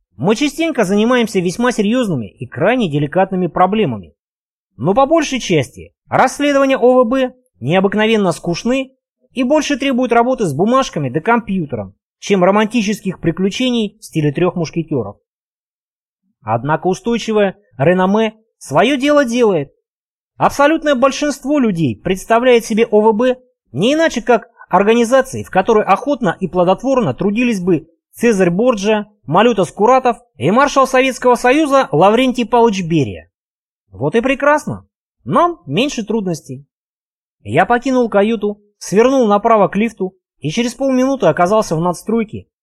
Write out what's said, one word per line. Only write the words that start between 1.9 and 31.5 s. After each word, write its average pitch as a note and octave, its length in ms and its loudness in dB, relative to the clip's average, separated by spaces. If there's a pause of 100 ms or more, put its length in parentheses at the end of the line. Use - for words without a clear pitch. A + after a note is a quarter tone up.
и - 180 -14
крайне G#3 420 0
деликатными F3+ 580 -2
проблемами. F3+ 680 -2 (600)
Но D#3+ 160 -2
по C4+ 120 2
большей D4 340 0
части C3+ 540 -4 (140)
расследования C4+ 720 2
О B3+ 260 4
В - 20 0
Б B3+ 280 -2 (260)
необыкновенно G3 720 2
скучны A#3+ 640 -4 (360)
и C4 120 -4
больше C#4+ 340 0
требуют B3+ 360 -2
работы A#3 320 0
с D3+ 80 -2
бумажками G3 560 -2
да C3+ 100 -4
компьютером, F#3+ 760 -4 (240)
чем F#3+ 240 -2
романтических G#3 760 -2
приключений G3+ 800 -4
в - 60 -20
стиле D3+ 260 -2
«Трех E3+ 240 -2
мушкетеров». D3 640 -6 (1200)
Однако C3+ 460 -4
устойчивое G#3+ 680 -2 (200)
реноме F#3+ 580 2 (220)
свое G#3 400 0
дело C#4+ 280 2
делает. A3 480 0 (640)
Абсолютное D4 580 2
большинство C4+ 640 0
людей E3 400 0
представляет A#3 680 0
себе A3+ 200 0
О G#3+ 160 2
В A3 120 4
Б B3 240 0 (340)
не G3+ 220 0
иначе, D#4 280 0
как - 280 0 (200)
организацией, A3+ 720 2
в - 60 -16
которой G#3+ 340 2
охотно G3 560 -2
и F#3+ 80 -4
плодотворно F#3+ 640 0
трудились G#3 480 -2
бы F3 260 0 (260)
Цезарь G3 360 2
Борджиа, G#3 580 0 (180)
Малюта G3 400 2
Скуратов B3 520 2 (180)
и C#3+ 160 0
маршал C4 360 2
Советского B3+ 480 0
Союза C4+ 560 2